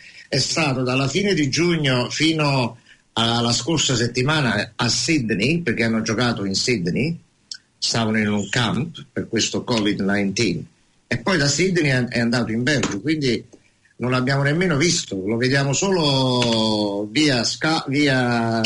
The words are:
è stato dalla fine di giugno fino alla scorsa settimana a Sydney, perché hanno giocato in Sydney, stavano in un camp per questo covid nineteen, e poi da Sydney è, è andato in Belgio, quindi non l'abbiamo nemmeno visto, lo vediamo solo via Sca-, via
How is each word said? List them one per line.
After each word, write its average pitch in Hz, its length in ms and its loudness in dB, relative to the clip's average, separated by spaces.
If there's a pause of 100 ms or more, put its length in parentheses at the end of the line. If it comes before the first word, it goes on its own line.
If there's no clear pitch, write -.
(280)
è 143 100 -2
stato 135 440 0
dalla 131 260 0
fine 202 240 0
di 151 160 2
giugno 143 600 0
fino 147 680 0 (380)
alla 117 380 0
scorsa 139 440 0
settimana 120 800 0
a 120 140 -2
Sydney, 131 720 0
perché 117 220 -2
hanno 113 180 0
giocato 113 420 -2
in 98 100 -2
Sydney, 110 640 0 (600)
stavano 110 400 0
in 104 100 0
un 104 220 0
camp - 600 -2
per - 180 -6
questo 107 360 -2
covid 104 360 0
nineteen, 101 640 0 (420)
e 113 120 -4
poi 190 200 0
da 143 100 2
Sydney 165 420 2
è, 127 140 2
è 117 160 -2
andato 117 320 0
in 117 100 -2
Belgio, 120 380 0
quindi 139 420 0 (540)
non 120 140 -4
l'abbiamo 127 320 0
nemmeno 156 340 2
visto, 151 400 0
lo 101 220 -2
vediamo 139 340 2
solo 120 1400 0
via 131 320 2
Sca-, 156 460 -2
via 123 760 2